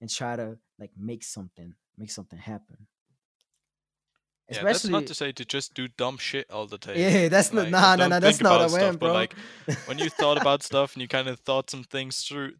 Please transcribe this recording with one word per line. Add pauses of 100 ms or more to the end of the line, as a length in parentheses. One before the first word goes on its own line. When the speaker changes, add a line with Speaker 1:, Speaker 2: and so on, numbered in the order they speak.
Speaker 1:
and
try
to, (200)
like,
make
something, (220)
make
something
happen. (1600)
Speaker 2:
Yeah,
that's
not
Speaker 1:
Especially
Speaker 2:
to
say
to
just
do
dumb
shit
all
the
time.
Speaker 1:
Yeah,
that's
not,
Speaker 2:
Like,
Speaker 1:
nah,
nah,
Speaker 2:
don't
Speaker 1:
nah,
that's
Speaker 2:
think
Speaker 1:
not
what
Speaker 2:
about
Speaker 1:
I
meant,
Speaker 2:
stuff,
but,
Speaker 1:
bro.
Speaker 2:
like, (320)
Speaker 1:
<laughs>
Speaker 2:
when
you
thought
about
stuff
and
you
kinda
thought
some
things
through,